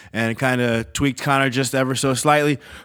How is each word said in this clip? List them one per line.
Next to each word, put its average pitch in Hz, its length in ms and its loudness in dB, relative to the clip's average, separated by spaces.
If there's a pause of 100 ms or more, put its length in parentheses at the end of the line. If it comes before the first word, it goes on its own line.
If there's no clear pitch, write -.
(140)
and 113 260 -2
kinda 123 460 0
tweaked 143 360 -4
Conor 135 280 2
just 127 260 -2
ever 131 180 0
so 135 200 0
slightly. 147 440 2 (280)